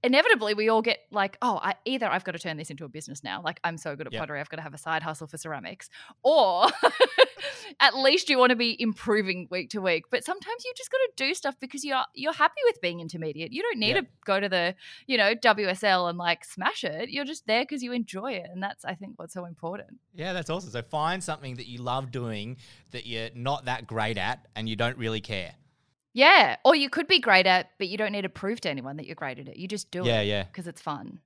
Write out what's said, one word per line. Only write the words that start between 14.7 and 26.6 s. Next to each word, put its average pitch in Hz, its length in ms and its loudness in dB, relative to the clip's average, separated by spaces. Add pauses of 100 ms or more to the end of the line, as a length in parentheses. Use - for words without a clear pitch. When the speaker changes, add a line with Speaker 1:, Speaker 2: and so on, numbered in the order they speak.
Speaker 1:
you 247 120 2
know, 208 160 4
W 208 340 4
S 190 160 -4
L 185 240 4
and, 175 100 -4
like, 170 280 0
smash 254 380 -4
it. 165 260 -6
You're 277 160 -4
just 311 200 -10
there 226 200 2
'cause 269 160 -8
you 247 100 -6
enjoy 233 400 -4
it, 175 180 -8
and 185 120 -8
that's, - 240 -8
I 180 80 -6
think, 190 240 -16
what's 165 160 -14
so 180 100 -8
important. 170 560 -12 (140)
Speaker 2:
Yeah, 180 180 -6
that's 170 160 -4
awesome. 175 220 -4
So 117 120 -6
find 160 400 -2
something 139 340 -8
that 123 100 -12
you 120 120 -12
love 123 320 -4
doing 117 460 -6 (360)
that 123 140 -10
you're 113 280 -6
not 131 320 -4
that 123 200 -4
great 110 300 -2
at 101 300 -2 (100)
and 110 120 -6
you 110 80 -2
don't 120 200 0
really 113 240 -4
care. 95 340 -8 (580)
Speaker 1:
Yeah, 262 520 6